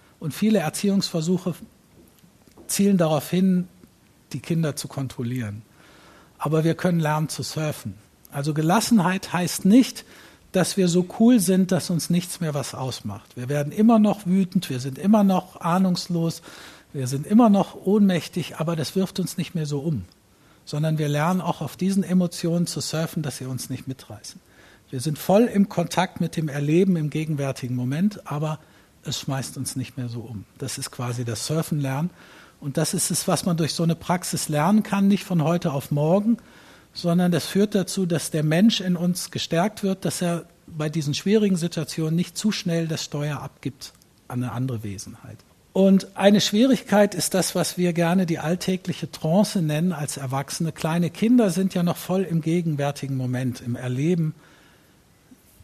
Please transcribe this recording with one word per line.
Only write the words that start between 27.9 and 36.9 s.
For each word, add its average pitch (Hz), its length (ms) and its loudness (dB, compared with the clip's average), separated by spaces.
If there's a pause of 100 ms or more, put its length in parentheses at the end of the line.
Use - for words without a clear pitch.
aber 151 300 -4 (440)
es - 180 -8
schmeißt 135 360 -6
uns 131 200 -8
nicht - 200 -8
mehr 123 120 -6
so 117 100 -10
um. 110 260 -12 (120)
Das - 200 -8
ist 135 140 -10
quasi 123 320 -6
das 117 240 -6
Surfen 156 320 -2
lernen. 139 300 -2 (500)
Und 143 180 -8
das 156 160 0
ist 180 160 -2
es, - 180 -4
was 175 180 0
man 175 120 0
durch 160 160 -2
so 170 100 -2
eine 165 120 2
Praxis - 540 -4
lernen 170 340 2
kann, 196 240 2
nicht 196 160 4
von 170 200 0
heute 170 280 0
auf 139 200 -6
morgen, 185 460 2 (560)